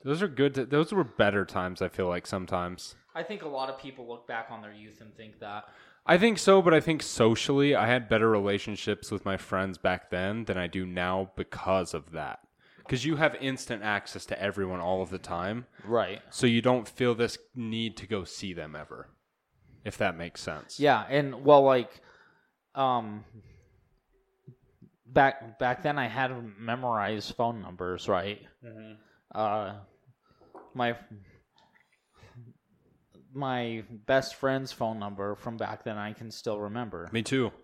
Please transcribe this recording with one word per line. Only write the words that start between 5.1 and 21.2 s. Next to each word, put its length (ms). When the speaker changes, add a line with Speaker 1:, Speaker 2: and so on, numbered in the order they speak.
Speaker 2:
think 240
that. 260
Speaker 1:
I 120
think 220
so, 220
but 120
I 60
think 240
socially, 720
I 120
had 200
better 220
relationships 840
with 140
my 120
friends 400
back 340
then 340
than 120
I 100
do 180
now 500
because 580
of 180
that. 280
'Cause 180
you 120
have 180
instant 480
access 440
to 140
everyone 380
all 220
of 80
the 100
time. 480
Speaker 2:
Right. 460
Speaker 1:
So 180
you 140
don't 260
feel 280
this 220
need 440
to 100
go 160
see 300
them 220
ever, 340
if 120
that 180
makes 260
sense. 380
Speaker 2:
Yeah, 300
and, 360